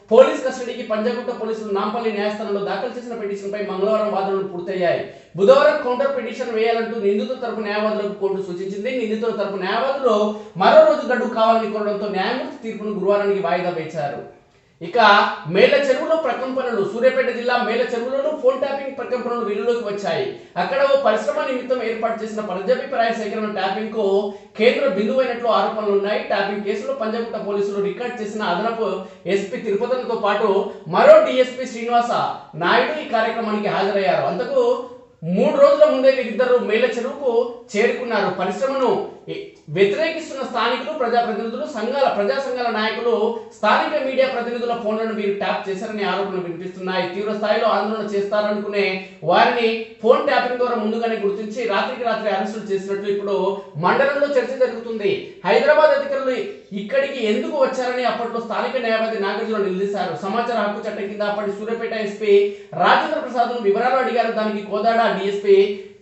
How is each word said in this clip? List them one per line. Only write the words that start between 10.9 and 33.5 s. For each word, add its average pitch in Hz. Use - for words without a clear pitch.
గడువు -
కావాలని 226
కోరడంతో 208
న్యాయమూర్తి 233
తీర్పును 208
గురువారానికి 196
వాయిదా 175
వేశారు. 156
ఇక 175
మేళ్ళ 247
చెరువులో 294
ప్రకంపనలు. 247
సూర్యాపేట 247
జిల్లా 240
మేళ్ళ 226
చెరువులోనూ 262
ఫోన్ 262
ట్యాపింగ్ 277
ప్రకంపనలు 233
వెలుగులోకి 214
వచ్చాయి. 196
అక్కడ 220
ఓ -
పరిశ్రమ 294
నిమిత్తం 247
ఏర్పాటు 220
చేసిన 214
ప్రజాభిప్రాయ 220
సేకరణ 214
ట్యాపింగ్ 196
కు 202
కేంద్ర -
బిందువైనట్లు 240
ఆరోపణలు 208
ఉన్నాయి. 202
ట్యాపింగ్ 202
కేసులో 214
పంజాగుట్ట 220
పోలీసులు 202
రికార్డు 220
చేసిన 214
అదనపు 208
ఎస్పీ 202
తిరుపతన్నతో 226
పాటు 208
మరో 233
డిఎస్పీ 254
శ్రీనివాస 233
నాయుడు 175
ఈ -
కార్యక్రమానికి 220